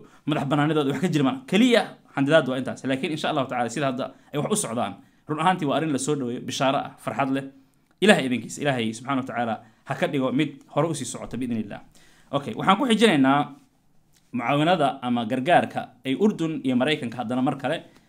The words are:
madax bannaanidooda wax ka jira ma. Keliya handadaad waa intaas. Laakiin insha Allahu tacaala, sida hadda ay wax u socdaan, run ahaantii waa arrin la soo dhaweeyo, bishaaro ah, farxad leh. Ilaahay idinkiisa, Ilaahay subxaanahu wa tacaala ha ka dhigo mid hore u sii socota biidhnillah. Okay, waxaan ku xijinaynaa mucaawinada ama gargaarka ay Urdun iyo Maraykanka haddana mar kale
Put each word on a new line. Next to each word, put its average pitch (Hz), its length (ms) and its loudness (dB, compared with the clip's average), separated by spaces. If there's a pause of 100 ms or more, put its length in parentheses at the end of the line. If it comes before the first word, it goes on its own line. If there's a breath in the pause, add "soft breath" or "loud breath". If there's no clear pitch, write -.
(260 soft breath)
madax 143 200 -2
bannaanidooda 147 460 2
wax - 100 -2
ka 185 60 0
jira 139 160 2
ma. 127 100 2 (140)
Keliya 226 340 4 (320)
handadaad 147 360 4
waa 127 80 -2
intaas. 120 260 -8
Laakiin 135 300 -2
insha 156 160 -4
Allahu 139 180 -2
tacaala, 120 220 -2
sida 143 160 -4
hadda 131 200 -2 (280 soft breath)
ay 143 80 -2
wax - 100 -2
u 214 40 0
socdaan, 113 380 -4 (360 soft breath)
run 151 100 -4
ahaantii 175 300 2
waa 123 80 2
arrin 156 160 0
la 127 80 0
soo 151 140 -2
dhaweeyo, 123 260 -6
bishaaro 135 360 0
ah, - 200 -6
farxad 135 340 -4
leh. 135 140 -2 (560)
Ilaahay 175 240 4
idinkiisa, 120 360 -4
Ilaahay 127 320 0
subxaanahu 131 300 -4
wa 135 60 -10
tacaala 117 260 -4 (300 soft breath)
ha - 100 -6
ka 180 120 -2
dhigo 135 260 0
mid 143 160 0 (240)
hore 147 160 2
u 160 40 -2
sii 135 120 -6
socota 110 320 -10
biidhnillah. 113 420 -6 (520 soft breath)
Okay, 139 260 -4
waxaan 185 200 2
ku 277 80 0
xijinaynaa 151 680 4 (800)
mucaawinada 143 680 2
ama 120 240 -2
gargaarka 127 560 2 (240)
ay 135 100 0
Urdun 165 500 0
iyo 127 100 2
Maraykanka 131 420 0
haddana 123 240 -4
mar 135 160 0
kale 147 200 -4 (320 soft breath)